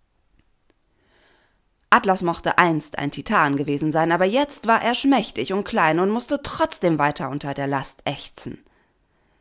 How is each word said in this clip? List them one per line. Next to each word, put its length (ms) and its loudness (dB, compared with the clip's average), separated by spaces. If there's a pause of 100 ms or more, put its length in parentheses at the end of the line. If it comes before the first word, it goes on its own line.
(1900)
Atlas 320 4
mochte 360 -2
einst 380 2
ein 140 -2
Titan 460 0
gewesen 340 0
sein, 220 2
aber 120 2
jetzt 440 -2
war 120 4
er 140 0
schmächtig 580 0
und 120 -2
klein 340 2
und 120 2
musste 340 -4
trotzdem 560 0
weiter 280 0
unter 260 -6
der 120 -4
Last 380 -4
ächzen. 580 -10 (800)